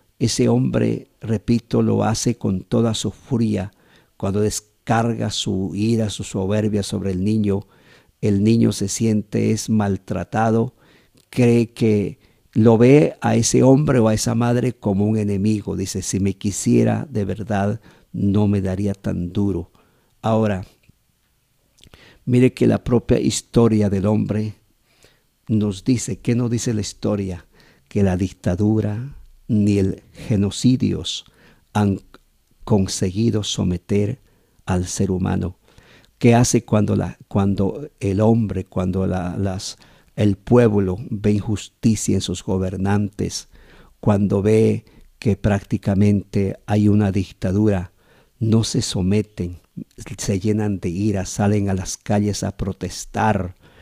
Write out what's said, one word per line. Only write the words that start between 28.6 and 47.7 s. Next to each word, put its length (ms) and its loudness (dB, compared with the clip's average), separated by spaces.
ni 300 2
el 240 0
genocidios 1120 -2
han 260 0
conseguido 800 -2
someter 800 -2
al 220 -2
ser 240 -2
humano. 480 -2
¿Qué 160 4
hace 300 2
cuando 320 0
la, 320 -4
cuando 640 -2
el 220 0
hombre, 440 2
cuando 400 -2
la, 320 -4
las... 400 -6
El 220 2
pueblo 600 2
ve 220 0
injusticia 840 -2
en 60 0
sus 200 -6
gobernantes, 1080 -4
cuando 420 2
ve 440 2
que 160 0
prácticamente 1300 0
hay 220 2
una 240 4
dictadura? 800 -2